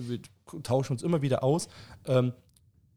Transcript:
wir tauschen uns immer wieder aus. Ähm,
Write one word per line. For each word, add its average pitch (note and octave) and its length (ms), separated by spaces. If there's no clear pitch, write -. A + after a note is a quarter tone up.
wir A#2+ 120
tauschen C3+ 300
uns A#2 100
immer E3+ 180
wieder C3+ 220
aus. D3 240
Ähm, B2+ 260